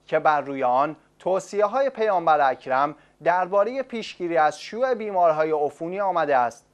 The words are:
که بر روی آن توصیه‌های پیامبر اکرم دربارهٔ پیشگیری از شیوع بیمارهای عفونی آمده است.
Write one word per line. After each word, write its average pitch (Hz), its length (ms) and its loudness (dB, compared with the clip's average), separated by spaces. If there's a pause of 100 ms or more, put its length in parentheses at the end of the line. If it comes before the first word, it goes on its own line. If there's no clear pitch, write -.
که 156 120 -2
بر 151 220 2
روی 135 240 -4
آن 139 320 0 (220)
توصیه‌های 202 720 -2
پیامبر 170 600 2
اکرم 131 440 -2 (300)
دربارهٔ 202 580 0
پیشگیری 196 540 -8
از 151 240 2
شیوع 247 340 -4
بیمارهای 175 560 2
عفونی 156 500 -4
آمده 165 360 0
است. 120 380 -2